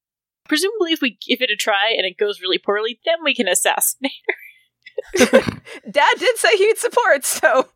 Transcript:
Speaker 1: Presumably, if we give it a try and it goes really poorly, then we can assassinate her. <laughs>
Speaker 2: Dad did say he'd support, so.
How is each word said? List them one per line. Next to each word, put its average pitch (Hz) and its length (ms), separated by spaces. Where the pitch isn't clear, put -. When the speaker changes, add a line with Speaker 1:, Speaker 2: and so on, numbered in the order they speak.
Speaker 1:
Presumably, 359 440
if 311 80
we 247 260
give 247 140
it 247 100
a 208 60
try 208 400
and 180 80
it 185 140
goes 208 220
really 185 180
poorly, 214 460
then 330 200
we 277 100
can 233 140
assassinate - 640
her. - 60
<laughs> - 140
Speaker 2:
Dad 294 280
did 453 180
say 440 200
he'd 427 220
support, 440 460
so. 262 520